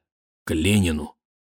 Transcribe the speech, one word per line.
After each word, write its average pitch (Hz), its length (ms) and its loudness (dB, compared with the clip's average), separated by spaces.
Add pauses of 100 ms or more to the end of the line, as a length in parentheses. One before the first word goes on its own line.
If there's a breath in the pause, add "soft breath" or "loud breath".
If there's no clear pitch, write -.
(440)
к - 100 -6
Ленину. 82 640 0 (360)